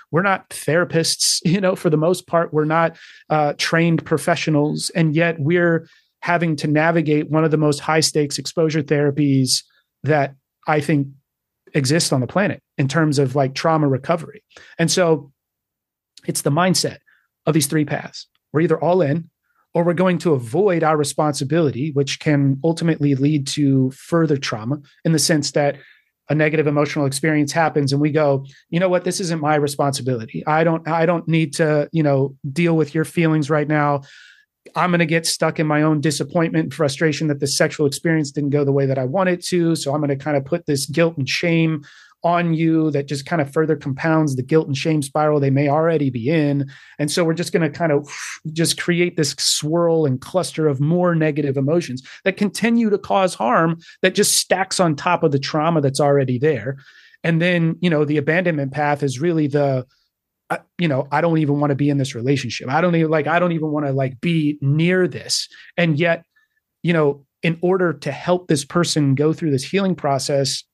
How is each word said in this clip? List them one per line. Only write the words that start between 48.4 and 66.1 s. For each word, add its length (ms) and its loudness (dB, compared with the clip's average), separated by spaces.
just 260 0
create 380 0
this 220 0
swirl 640 0
and 160 0
cluster 480 -2
of 140 0
more 320 2
negative 420 0
emotions 500 -2
that 120 -2
continue 540 0
to 80 2
cause 360 0
harm 440 2
that 120 2
just 200 2
stacks 440 -2
on 180 2
top 260 0
of 100 2
the 60 2
trauma 420 -2
that's 180 0
already 400 2
there." 380 -2
And 160 2
then, 400 2
you 80 2
know, 160 2
the 140 0
abandonment 540 -2
path 300 -2
is 160 -2
really 280 0
the, 400 0
uh, 80 -6
you 120 0
know, 220 -2
"I 120 0
don't 160 2
even 200 0
wanna 160 0
be 140 0
in 80 0
this 180 -2
relationship. 540 -4
I 140 0
don't 140 2
even, 140 2
like, 180 0
I 100 2
don't 140 0
even 180 -4
wanna, 220 -2
like, 280 -4
be 400 -2
near 480 2
this." 400 -6
And 200 2
yet, 240 0